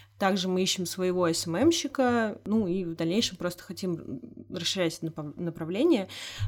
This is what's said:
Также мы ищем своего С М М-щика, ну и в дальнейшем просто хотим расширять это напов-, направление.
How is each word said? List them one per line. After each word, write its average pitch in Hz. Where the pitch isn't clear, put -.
Также 190
мы 185
ищем 185
своего 180
С 165
М 165
М-щика, 247
ну 208
и 185
в 165
дальнейшем 175
просто 175
хотим -
расширять 175
это -
напов-, 151
направление. 185